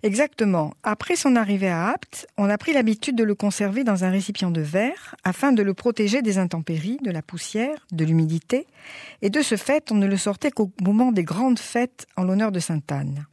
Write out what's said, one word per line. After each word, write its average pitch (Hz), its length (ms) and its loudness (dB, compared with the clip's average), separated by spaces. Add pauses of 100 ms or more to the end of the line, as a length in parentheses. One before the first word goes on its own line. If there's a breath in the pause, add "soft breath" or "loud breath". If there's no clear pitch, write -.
Exactement. 208 800 0
Après 214 320 -2
son 269 200 4
arrivée 196 340 2
à 175 200 0
Apt, - 380 -8 (100)
on 202 120 2
a 208 100 2
pris - 140 -4
l'habitude 240 420 0
de 226 80 2
le 208 100 2
conserver 208 500 -2
dans 196 200 2
un 185 80 2
récipient 190 400 -2
de 165 100 0
verre 196 640 -2
afin 226 280 2
de 214 120 4
le 196 100 0
protéger 226 480 0
des 208 160 0
intempéries, 170 680 -2
de 226 60 -4
la 165 140 -6
poussière, 240 680 -6
de 160 140 0
l'humidité. 160 600 2 (560 loud breath)
Et 202 80 2
de 294 100 2
ce 233 160 0
fait, 294 340 -2
on 214 40 2
ne 202 100 4
le 196 120 2
sortait 202 340 -2
qu'au 202 200 0 (100)
moment 214 300 4
des 190 120 2
grandes 220 340 0
fêtes - 480 -4 (100)
en 185 80 -2
l'honneur 202 280 2
de 180 80 -2
Sainte-Anne. 143 720 -4